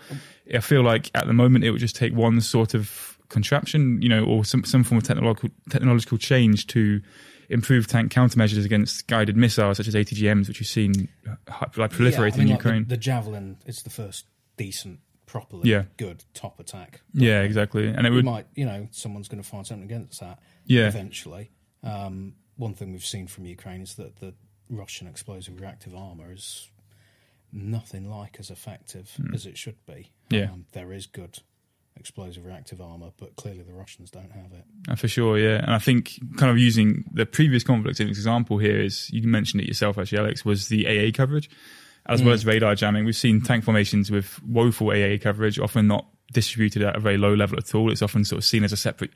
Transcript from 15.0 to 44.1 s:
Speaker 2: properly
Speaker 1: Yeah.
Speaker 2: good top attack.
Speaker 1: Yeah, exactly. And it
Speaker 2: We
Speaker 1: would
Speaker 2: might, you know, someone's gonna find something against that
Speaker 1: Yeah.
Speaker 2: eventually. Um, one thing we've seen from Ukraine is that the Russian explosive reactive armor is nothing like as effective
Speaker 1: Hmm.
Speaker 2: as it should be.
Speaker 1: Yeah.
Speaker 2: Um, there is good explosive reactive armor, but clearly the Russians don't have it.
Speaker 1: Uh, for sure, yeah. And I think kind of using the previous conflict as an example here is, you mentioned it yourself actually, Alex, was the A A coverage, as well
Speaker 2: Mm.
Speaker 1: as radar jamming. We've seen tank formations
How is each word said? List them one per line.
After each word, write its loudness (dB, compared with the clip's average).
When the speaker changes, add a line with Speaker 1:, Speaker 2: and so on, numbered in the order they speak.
Speaker 2:
properly -4
Speaker 1:
Yeah. 2
Speaker 2:
good -12
top -16
attack. -20
Speaker 1:
Yeah, 4
exactly. 0
And 0
it 2
Speaker 2:
We 4
Speaker 1:
would 4
Speaker 2:
might, -4
you -6
know, -8
someone's -14
gonna -14
find -16
something -14
against -14
that -18
Speaker 1:
Yeah. 6
Speaker 2:
eventually. -8
Um, -12
one -10
thing -14
we've -14
seen -10
from -18
Ukraine -16
is -18
that -18
the -16
Russian -14
explosive -18
reactive -18
armor -18
is -18
nothing -10
like -18
as -20
effective -20
Speaker 1:
Hmm. -8
Speaker 2:
as -10
it -20
should -16
be. -20
Speaker 1:
Yeah. -2
Speaker 2:
Um, -18
there -16
is -16
good -20
explosive -18
reactive -18
armor, -18
but -20
clearly -16
the -20
Russians -20
don't -20
have -20
it. -20
Speaker 1:
Uh, -2
for -2
sure, 2
yeah. 2
And -2
I 2
think 0
kind 4
of 6
using 4
the 0
previous 2
conflict 0
as -2
an -2
example 0
here 2
is, -4
you -2
mentioned 0
it -4
yourself -2
actually, -4
Alex, -2
was -2
the 0
A 2
A 2
coverage, 0
as 2
well 6
Speaker 2:
Mm. 4
Speaker 1:
as 0
radar 4
jamming. 0
We've -2
seen 4
tank 0
formations 2